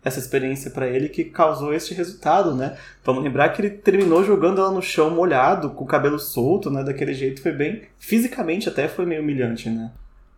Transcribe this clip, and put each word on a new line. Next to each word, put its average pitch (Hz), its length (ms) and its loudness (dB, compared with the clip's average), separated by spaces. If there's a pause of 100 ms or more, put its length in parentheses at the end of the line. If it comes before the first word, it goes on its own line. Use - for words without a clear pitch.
essa 135 140 -4
experiência 135 540 -4
pra 131 160 -2
ele 139 220 -2
que - 160 -4
causou 147 460 0
este 165 220 -4
resultado, 170 640 0
né?" 135 200 -4 (280)
Vamos 131 200 0
lembrar 143 260 2
que - 120 -4
ele 202 80 0
terminou 190 540 4
jogando 190 360 4
ela 190 120 2
no 190 100 -2
chão 160 300 2
molhado, 165 580 2
com - 140 -10
o 120 40 -12
cabelo 143 300 2
solto, 143 540 0
né? 139 120 -2
Daquele 139 300 -4
jeito 135 300 -4
foi 175 80 0
bem, 151 320 -4 (160)
fisicamente 220 680 -2
até 151 200 -2
foi 180 180 -4
meio 160 160 -2
humilhante, 127 480 -2
né? 113 220 -4 (460)